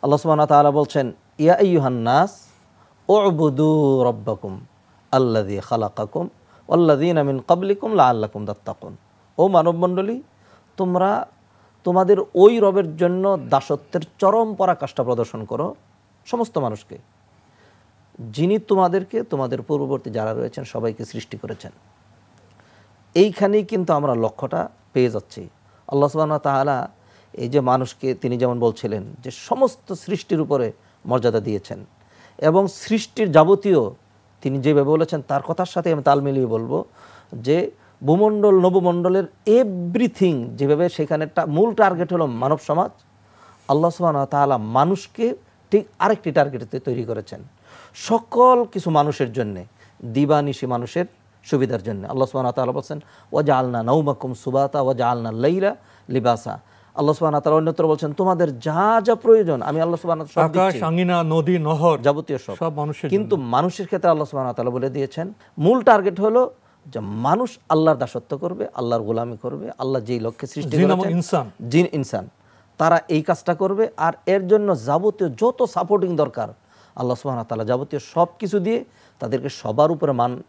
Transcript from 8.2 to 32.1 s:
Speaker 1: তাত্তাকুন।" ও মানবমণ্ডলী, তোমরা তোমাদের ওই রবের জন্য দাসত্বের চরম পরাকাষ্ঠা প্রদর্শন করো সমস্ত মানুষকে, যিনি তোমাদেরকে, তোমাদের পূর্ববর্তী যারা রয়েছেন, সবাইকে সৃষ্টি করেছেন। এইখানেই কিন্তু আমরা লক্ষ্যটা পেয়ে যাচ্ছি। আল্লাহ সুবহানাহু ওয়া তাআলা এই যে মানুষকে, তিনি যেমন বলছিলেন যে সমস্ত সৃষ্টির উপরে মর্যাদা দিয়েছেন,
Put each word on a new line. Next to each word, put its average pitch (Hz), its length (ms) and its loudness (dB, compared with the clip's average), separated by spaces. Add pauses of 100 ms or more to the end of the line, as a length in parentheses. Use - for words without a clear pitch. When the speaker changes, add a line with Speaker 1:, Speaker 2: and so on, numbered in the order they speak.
Speaker 1:
তাত্তাকুন।" 104 500 -12 (420)
ও 180 100 4
মানবমণ্ডলী, 180 760 0 (540)
তোমরা 180 500 0 (580)
তোমাদের 185 320 4 (180)
ওই 214 240 8
রবের 190 380 2
জন্য 185 420 0 (120)
দাসত্বের 143 500 -2 (180)
চরম 220 360 2
পরাকাষ্ঠা 170 500 -2
প্রদর্শন 113 400 -4
করো 127 300 -6 (520)
সমস্ত 233 320 -4
মানুষকে, 113 400 -6 (1200)
যিনি 147 380 -2
তোমাদেরকে, 190 640 0
তোমাদের 131 400 -6
পূর্ববর্তী 135 480 -4
যারা 110 240 -4
রয়েছেন, 120 300 -8
সবাইকে 113 400 -6
সৃষ্টি - 340 -14
করেছেন। - 340 -14 (1400)
এইখানেই 202 500 2
কিন্তু 185 280 -2
আমরা 143 220 0
লক্ষ্যটা 120 540 -4 (240)
পেয়ে 123 180 2
যাচ্ছি। 101 380 -12 (400)
আল্লাহ 143 200 0
সুবহানাহু 151 360 -2
ওয়া 139 100 0
তাআলা 135 360 -2 (420)
এই 120 160 -8
যে 139 120 2
মানুষকে, 127 540 -2
তিনি 123 220 -4
যেমন 123 240 0
বলছিলেন 110 420 -2 (200)
যে 127 80 -12
সমস্ত - 600 -2
সৃষ্টির 175 480 -4
উপরে 131 320 -2 (340)
মর্যাদা 117 340 0
দিয়েছেন, 101 460 -8 (520)